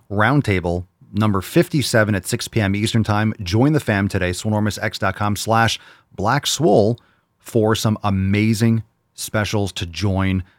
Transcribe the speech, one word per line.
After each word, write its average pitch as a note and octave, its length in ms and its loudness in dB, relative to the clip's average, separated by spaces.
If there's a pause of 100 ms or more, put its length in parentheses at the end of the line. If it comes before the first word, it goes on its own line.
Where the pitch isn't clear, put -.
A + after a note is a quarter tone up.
(100)
Roundtable, G2+ 760 0 (260)
number G2+ 300 0
fifty-seven A#2+ 720 2
at F#2 100 -2
six - 240 -6
P A2+ 140 -2
M G2 120 2
Eastern G#2+ 300 0
Time. G#2+ 380 0
Join A2+ 320 2
the C#3+ 60 0
fam G2+ 280 0
today, F2+ 220 -2
swolenormous G#2 520 -2
x G#2+ 160 -6
dot F#2+ 160 -2
com G#2 220 -2
slash A2+ 420 2 (360)
black A#2 320 -2
swole, C3 520 2 (420)
for A2 360 0
some G#2+ 280 0
amazing G#2 800 2 (280)
specials G2+ 600 -4
to - 120 -8
join F#2 600 -2 (140)